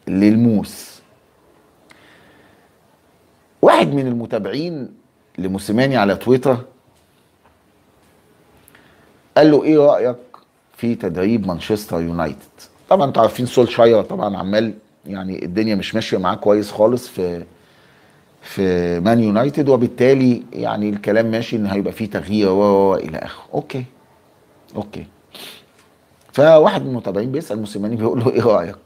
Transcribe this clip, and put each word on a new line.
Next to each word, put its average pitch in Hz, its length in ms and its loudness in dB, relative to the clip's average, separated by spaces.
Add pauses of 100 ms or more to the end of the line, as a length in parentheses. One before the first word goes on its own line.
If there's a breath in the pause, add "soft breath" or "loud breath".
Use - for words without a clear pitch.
للموس. 104 920 0 (2500 soft breath)
واحد 196 320 4
من 135 140 -2
المتابعين 120 840 -6 (480)
لموسيماني 104 600 -2
على 101 180 2
تويتر 127 420 2 (2750 soft breath)
قال 151 140 6
له: 143 120 4
"ايه 156 140 4
رايك 123 400 2 (600)
في 117 180 -2
تدريب 98 520 -2
مانشستر 90 540 -4
يونايتد؟" 85 360 -4 (520)
طبعًا 147 180 4
انتوا 123 140 0
عارفين 113 240 0
سولشاير 117 580 4
طبعًا 98 340 -6
عمال، 101 360 -2 (320)
يعني، 92 400 -10
الدنيا 107 300 -2
مش 95 200 -6
ماشيه 110 220 -4
معاه 92 180 -2
كويس 104 360 0
خالص 120 360 0
في، 87 360 -8 (1000 soft breath)
في 87 580 -2
مان 113 200 2
يونايتد، 127 500 0
وبالتالي، 123 720 2 (100)
يعني، 110 360 -4
الكلام 104 360 0
ماشي 113 300 -4
ان 107 100 -2
هيبقى 95 280 -4
فيه 107 160 -8
تغيير 101 400 -2
و، 95 120 2
و، 98 300 4
و 92 40 0
الى 78 220 -8
اخره. - 260 -14 (100)
اوكي، 139 320 -8 (880)
اوكي. 104 300 -12 (1300 loud breath)
فواحد 156 480 6
من 139 80 -8
المتابعين 110 420 -4
بيسال 131 280 -6
موسيماني، 107 360 -6
بيقول 110 240 -2
له: 117 120 0
"ايه 120 100 0
رايك؟" 101 340 0 (100)